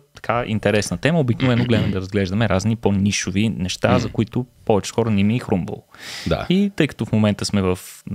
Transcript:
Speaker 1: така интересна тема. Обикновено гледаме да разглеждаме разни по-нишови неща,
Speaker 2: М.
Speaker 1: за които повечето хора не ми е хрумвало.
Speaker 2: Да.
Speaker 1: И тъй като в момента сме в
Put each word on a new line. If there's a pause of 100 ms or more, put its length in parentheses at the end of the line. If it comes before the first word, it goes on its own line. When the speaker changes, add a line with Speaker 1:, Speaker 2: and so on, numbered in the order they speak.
(160)
Speaker 1:
така
интересна
тема.
Обикновено
гледаме
да
разглеждаме
разни
по-нишови
неща,
Speaker 2:
М.
Speaker 1:
за
които (360)
повечето
хора
не
ми
е
хрумвало. (440)
Speaker 2:
Да.
Speaker 1:
И
тъй
като
в
момента
сме
в (360)